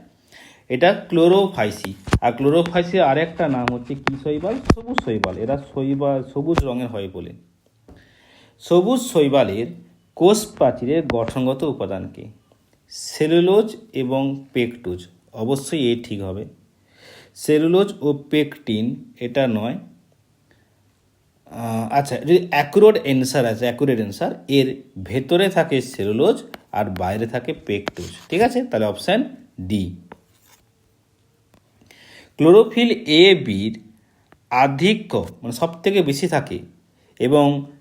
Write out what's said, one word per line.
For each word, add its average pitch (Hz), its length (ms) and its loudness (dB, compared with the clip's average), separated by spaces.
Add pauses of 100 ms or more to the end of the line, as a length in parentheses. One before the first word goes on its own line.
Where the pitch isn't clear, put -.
(680)
এটা 147 240 4 (160)
ক্লোরোফাইসি। 170 880 2 (260)
আর 120 120 0
ক্লোরোফাইসির 170 680 2
আর 143 180 4
একটা 165 300 -2
নাম 123 240 -2
হচ্ছে 123 220 -8
কি 139 300 -2
শৈবাল? 151 300 -4 (200)
সবুজ 233 300 -8
শৈবাল। 98 340 -4
এরা 127 200 -4
শৈবাল, 139 640 -4 (100)
সবুজ 151 300 -2
রঙের 127 220 -6
হয় 104 220 -8
বলে। 90 240 -14 (1300)
সবুজ 190 420 2
শৈবালের 131 680 0 (500)
কোষ 208 300 4
প্রাচীরের 135 600 0
গঠনগত 127 560 -4
উপাদান 98 460 -6
কি? - 160 -18 (640)
সেলুলোজ 175 880 2 (160)
এবং 135 600 -2
পেকটোজ। 117 540 -4 (260)
অবশ্যই 127 600 -2
এ 117 120 -4
ঠিক 101 180 -10
হবে। 95 220 -8 (880)
সেলুলোজ 165 640 2
ও 147 120 0 (180)
পেকটিন, 139 760 -2 (160)
এটা 123 260 -2
নয়। 117 320 -4 (1700)
আহ, 113 460 -6
আচ্ছা, 139 260 0
যদি 175 340 2
অ্যাকুরেট 196 520 4
অ্যান্সার 131 440 0
আছে, 113 180 -2
অ্যাকুরেট 120 340 0
অ্যান্সার, 107 500 -6
এর 135 340 0 (200)
ভেতরে 135 460 0
থাকে 156 320 0
সেলুলোজ 110 600 -2 (300)
আর - 120 -2 (140)
বাইরে 101 280 -4
থাকে 117 260 -6
পেকটোজ, - 540 -8 (220)
ঠিক 170 120 -2
আছে? 247 240 0
তাহলে 107 220 -2
অপশন 196 380 -2 (360)
ডি। 92 360 -4 (2500)
ক্লোরোফিল 226 540 6
এ 175 440 6
বির 110 460 -4 (680)
আধিক্য, 139 760 0 (160)
মানে 117 100 -8
সব - 300 -6
থেকে 196 200 2
বেশি 143 260 -2
থাকে 131 300 -4 (600)
এবং 143 520 2 (100)